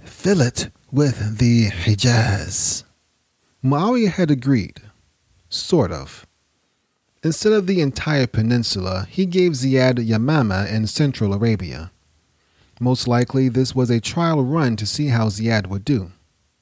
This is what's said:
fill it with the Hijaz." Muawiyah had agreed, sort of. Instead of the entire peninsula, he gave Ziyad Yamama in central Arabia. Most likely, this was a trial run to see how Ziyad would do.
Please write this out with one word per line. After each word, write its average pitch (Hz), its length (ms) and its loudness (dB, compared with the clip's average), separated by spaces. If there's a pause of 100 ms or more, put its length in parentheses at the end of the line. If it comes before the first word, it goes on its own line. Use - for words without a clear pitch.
fill 185 380 0
it - 280 -2 (220)
with 110 460 0
the 117 320 4
Hijaz." 101 1120 0 (800)
Muawiyah 185 480 2
had 165 200 2
agreed, 131 500 0 (680)
sort - 460 0
of. - 340 -14 (960)
Instead 165 300 0
of 202 120 2
the 185 140 0
entire 143 480 0
peninsula, 110 800 -2
he 190 160 -2
gave 180 280 2
Ziyad 127 520 2
Yamama 110 640 0
in 110 180 -2
central 117 460 0
Arabia. 92 580 -4 (880)
Most 127 260 0
likely, 123 400 2
this 127 260 0
was 127 160 0
a 117 120 2
trial 165 420 0
run 131 320 0
to 104 100 -6
see 147 220 -4
how 117 220 2
Ziyad 107 380 -2
would 98 180 -8
do. 95 260 -2 (500)